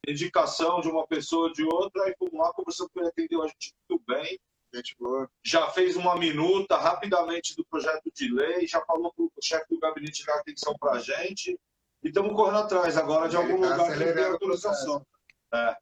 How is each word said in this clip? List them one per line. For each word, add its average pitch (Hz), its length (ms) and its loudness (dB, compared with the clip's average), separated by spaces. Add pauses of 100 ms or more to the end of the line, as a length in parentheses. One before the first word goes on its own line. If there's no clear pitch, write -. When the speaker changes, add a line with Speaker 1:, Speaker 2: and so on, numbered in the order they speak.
Speaker 1:
indicação 156 720 2
de 160 60 -2
uma 311 200 0
pessoa 320 400 0
ou 330 60 -2
de - 100 -2
outra, 392 420 0
aí 285 120 -2
fomos 359 220 -4
lá, 339 140 2
conversamos 359 400 -6
com 370 80 -8
ele, 339 80 0
atendeu 330 340 -2
a 311 40 -2
gente - 260 -12 (160)
muito - 180 0
bem. 127 320 -4 (340)
Speaker 2:
Gente 120 240 -10
boa. 131 320 -4 (160)
Speaker 1:
Já 165 240 2
fez 180 280 2
uma 175 200 2
minuta 170 600 2
rapidamente 170 800 0
do - 80 -4
projeto 311 500 -4
de - 180 -2
lei, 160 320 2
já 330 200 0
falou 170 280 0
pro 165 160 0 (140)
chefe 160 260 -2
do 165 80 0
gabinete 151 480 -4
dar 151 100 0
atenção 147 440 -6
pra 139 200 0
gente. 196 600 -6 (420)
E - 80 -4
tamo 202 240 2
correndo 208 260 4
atrás 175 380 2
agora 156 300 2
de 165 80 0
Speaker 2:
Ele 175 160 2
Speaker 1:
algum 185 100 2
Speaker 2:
tá 185 100 4
Speaker 1:
lugar 170 60 2 (140)
que - 60 -2
tem - 100 2
Speaker 2:
acelerando 370 220 2
o 359 40 0
Speaker 1:
autorização. 339 680 -2
Speaker 2:
processo. - 60 -20 (460)
Speaker 1:
É. 117 280 2